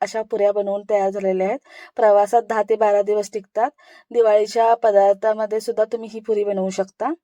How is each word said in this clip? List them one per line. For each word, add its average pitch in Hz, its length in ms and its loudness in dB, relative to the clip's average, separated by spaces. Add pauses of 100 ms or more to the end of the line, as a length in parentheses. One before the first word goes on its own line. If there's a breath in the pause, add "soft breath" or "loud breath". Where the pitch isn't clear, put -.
अशा 220 220 -6
पुऱ्या 202 300 0
बनवून 202 380 -4
तयार 196 200 0
झालेल्या 190 360 -2
आहेत. 240 120 -4 (380 loud breath)
प्रवासात 208 460 4
दहा 214 200 -4
ते 220 140 -2
बारा 208 260 2
दिवस 208 300 -2
टिकतात. 214 380 -4 (400 soft breath)
दिवाळीच्या 226 640 2
पदार्थामध्ये 214 880 2
सुद्धा 220 240 -2
तुम्ही 226 280 -8
ही 220 80 -12
पुरी 214 240 -2
बनवू 196 260 -4
शकता. 196 540 -6